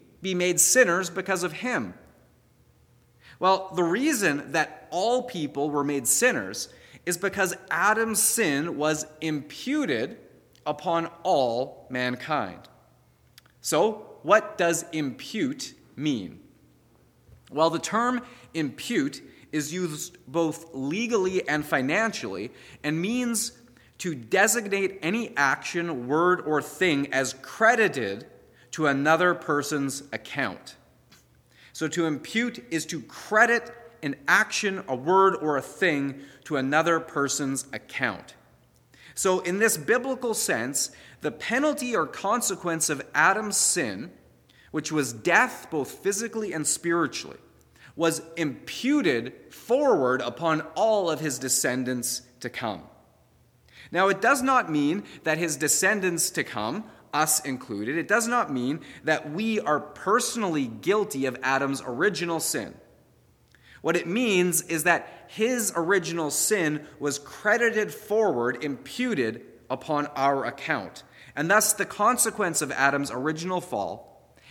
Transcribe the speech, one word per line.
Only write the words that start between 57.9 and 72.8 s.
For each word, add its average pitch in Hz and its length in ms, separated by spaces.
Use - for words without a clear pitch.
it 165 100
does 226 220
not 226 240
mean 131 280
that 147 280
we 214 280
are 147 220
personally 196 840
guilty 139 580
of 127 180
Adam's 135 420
original 165 540
sin. 123 360
What 170 160
it 170 100
means 180 560
is 160 220
that - 440
his 226 460
original 170 560
sin 151 560
was 143 200
credited 214 760
forward, 135 680
imputed 143 800
upon 147 380
our 139 360
account. 120 580
And 156 160
thus, 214 220
the - 140
consequence 208 720
of 131 120
Adam's 139 380